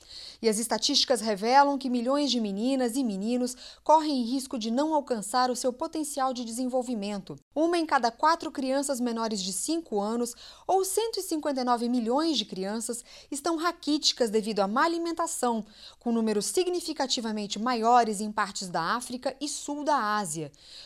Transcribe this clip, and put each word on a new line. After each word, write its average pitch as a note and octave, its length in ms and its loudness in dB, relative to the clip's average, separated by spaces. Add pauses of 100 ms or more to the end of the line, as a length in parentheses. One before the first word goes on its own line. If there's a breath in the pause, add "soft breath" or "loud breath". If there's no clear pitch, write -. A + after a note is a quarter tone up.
(420 loud breath)
E A3+ 60 4
as G#3 100 4
estatísticas A#3 640 2
revelam B3 560 4
que C4+ 100 -4
milhões B3+ 420 2
de A#3+ 80 2
meninas A#3 580 0
e C#4 80 2
meninos A#3 520 -2 (260 loud breath)
correm D4+ 420 4
risco B3+ 340 -4
de A3 120 -4
não D4 220 2
alcançar B3+ 580 0
o A#3+ 60 -2
seu B3 160 0
potencial D4 600 -4
de B3 100 -6
desenvolvimento. A3+ 920 -4 (180)
Uma E4+ 240 2
em D#4+ 80 0
cada B3 240 2
quatro D#4+ 400 2
crianças C4+ 480 -2
menores A3+ 420 -2
de F#3 120 -4
cinco D4+ 480 -2
anos, A#3 340 -2 (320 loud breath)
ou F#4+ 180 4
cento A4 360 -2
e - 20 -6
cinquenta D4 380 -2
e B3 40 -2
nove A#3+ 240 2
milhões B3+ 480 2
de G#3+ 80 0
crianças, G#3 600 -6 (260 loud breath)
estão E4 240 -2
raquíticas D4+ 760 0
devido G#3 280 0
à G3 80 4
má A#3 160 0
alimentação, E4 840 -2 (360 loud breath)
com A#3+ 100 -4
números A3 360 2
significativamente C4+ 1120 -2
maiores A3+ 640 4
em G#3+ 120 -4
partes G3 360 -2
da F3 280 0
África B3 440 -6
e D4 80 -4
sul D4 360 -6
da A3+ 320 2
Ásia. D#3 340 -4 (360 loud breath)